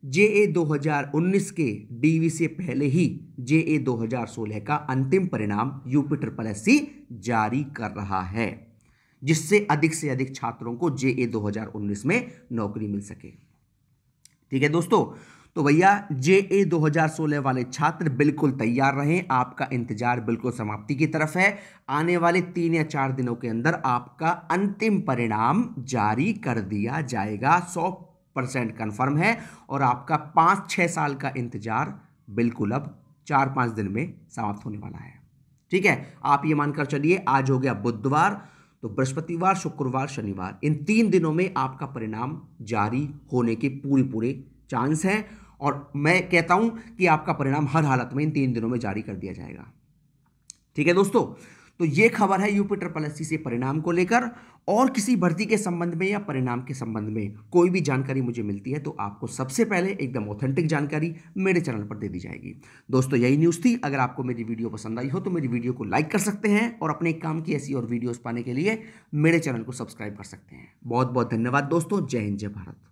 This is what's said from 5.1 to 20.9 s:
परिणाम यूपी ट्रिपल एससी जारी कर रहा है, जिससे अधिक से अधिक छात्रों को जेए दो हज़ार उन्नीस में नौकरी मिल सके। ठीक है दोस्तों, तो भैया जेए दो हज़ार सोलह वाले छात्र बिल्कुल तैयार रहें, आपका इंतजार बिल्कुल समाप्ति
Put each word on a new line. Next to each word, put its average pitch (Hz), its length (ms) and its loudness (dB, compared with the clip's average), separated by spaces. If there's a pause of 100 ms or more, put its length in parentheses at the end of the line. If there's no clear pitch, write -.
परिणाम 107 640 -2
यूपी 143 280 2
ट्रिपल 117 300 -6
एससी 208 340 2 (400)
जारी 113 420 0 (100)
कर 110 200 -6
रहा 98 300 -4
है, 101 260 -2 (760)
जिससे 160 480 2
अधिक 156 240 2
से 156 140 -4
अधिक 131 280 -2
छात्रों 117 400 -6
को 165 160 0
जेए 127 340 0
दो 110 140 -2
हज़ार 104 280 -4
उन्नीस 101 380 -6
में 220 240 0 (220)
नौकरी 107 340 -4
मिल 101 160 -4
सके। - 280 -16 (1200)
ठीक 135 100 2
है 147 60 4
दोस्तों, 170 360 4 (520)
तो 156 60 0
भैया 185 500 6
जेए 190 520 4
दो 170 140 0
हज़ार 156 320 4
सोलह 151 300 -2
वाले 127 240 0
छात्र 156 460 0
बिल्कुल 143 420 2
तैयार 131 420 2
रहें, 151 360 2
आपका 127 420 0
इंतजार 120 500 -2
बिल्कुल 117 300 -2
समाप्ति 107 420 -4